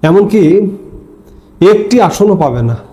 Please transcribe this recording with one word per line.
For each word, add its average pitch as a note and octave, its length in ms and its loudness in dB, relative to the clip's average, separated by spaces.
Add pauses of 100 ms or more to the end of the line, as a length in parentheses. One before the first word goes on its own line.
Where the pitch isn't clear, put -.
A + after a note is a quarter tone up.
এমনকি G3+ 400 2 (1300)
একটি A3 280 0
আসনও G3+ 360 0
পাবে C3 260 -2
না A#2 140 -4 (160)